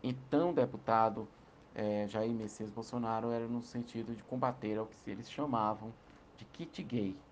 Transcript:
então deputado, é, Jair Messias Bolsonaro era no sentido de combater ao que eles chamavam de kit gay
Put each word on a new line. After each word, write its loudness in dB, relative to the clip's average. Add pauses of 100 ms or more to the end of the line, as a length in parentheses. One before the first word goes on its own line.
então 2
deputado, 4 (480)
é, 2
Jair 0
Messias -4
Bolsonaro -2
era 0
no -2
sentido -6
de -12
combater 0
ao 0
que -12
eles -8
chamavam 0 (460)
de -16
kit -10
gay 0 (140)